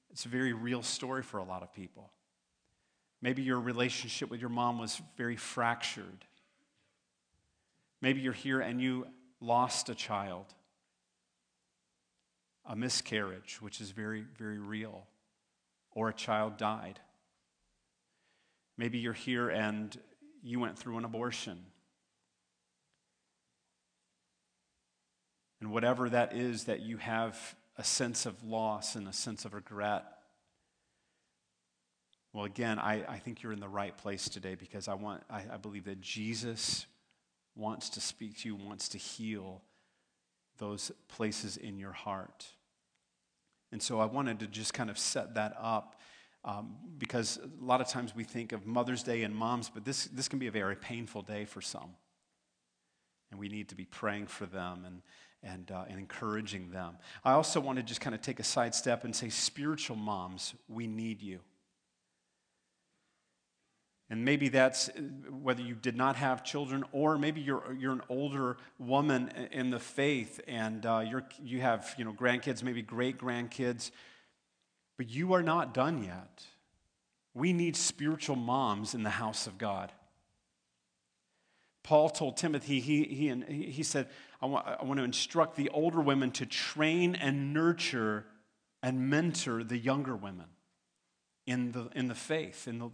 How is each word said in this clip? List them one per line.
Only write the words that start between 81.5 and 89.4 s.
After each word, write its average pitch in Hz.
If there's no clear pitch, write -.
Paul 151
told 151
Timothy, 143
he, 147
he, 143
he 143
said, 143
"I 127
want, 135
I 123
want 135
to 131
instruct 160
the 143
older 165
women 139
to 131
train 160
and 139
nurture 135
and 127
mentor 143